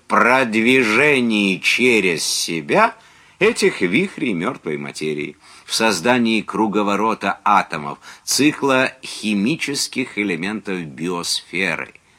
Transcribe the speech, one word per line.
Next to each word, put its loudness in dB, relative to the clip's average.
продвижении 4
через 2
себя -2
этих 2
вихрей -2
мертвой -4
материи, -8
в -8
создании 2
круговорота -2
атомов, 0
цикла 0
химических -4
элементов -4
биосферы. -6